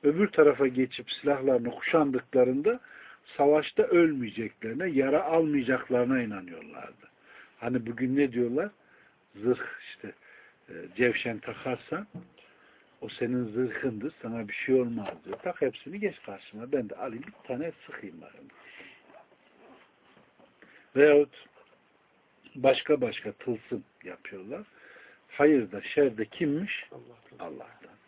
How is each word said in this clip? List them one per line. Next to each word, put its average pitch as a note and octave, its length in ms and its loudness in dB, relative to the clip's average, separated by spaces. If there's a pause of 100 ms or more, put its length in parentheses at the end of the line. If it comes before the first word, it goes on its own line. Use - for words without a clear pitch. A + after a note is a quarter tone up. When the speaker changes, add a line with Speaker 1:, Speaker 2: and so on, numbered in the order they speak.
Speaker 1:
Öbür D#3+ 260 4
tarafa C#3+ 380 6
geçip B2+ 440 -2
silahlarını C3 600 0
kuşandıklarında C#3 1080 2 (560)
savaşta D3 460 4
ölmeyeceklerine, B2 1040 2
yara C#3 360 2
almayacaklarına C3 1000 2
inanıyorlardı. F2 880 -12 (500)
Hani A#2+ 280 -2
bugün B2+ 300 -2
ne C#3 160 4
diyorlar? B2 380 0 (640)
Zırh A2 460 -2
işte, - 320 -16 (560)
e, F#2+ 40 -18 (240)
cevşen A#2 420 0
takarsan C3 680 -8 (920)
o A2+ 80 -12
senin B2 360 -4
zırhındır, A#2 680 -4 (100)
sana A2+ 260 -8
bir G2+ 40 -10
şey - 280 -2
olmaz A#2 340 -6 (100)
diyor. - 180 -10
"Tak - 200 -4
hepsini F3 380 -6
geç - 220 -4
karşıma, G#2+ 500 -14
ben B2 160 -2
de - 60 -12
alayım B2 320 -10
bir - 220 -20
tane D3 240 -6 (140)
sıkayım E2 340 -14
bakayım." - 280 -20 (2500)
Veyahut D3 500 6 (1080)
başka C3+ 460 2
başka A2 320 -6
tılsım - 520 -8 (200)
yapıyorlar. G#2+ 640 -14 (640)
Hayır C#3+ 440 4
da G2+ 100 -10
şer C3+ 360 0
de A2 60 -2
kimmiş? D#3+ 680 -4
Speaker 2:
Allah'tan. A#2+ 540 -18
Speaker 1:
Allah'tan. - 480 -18 (140)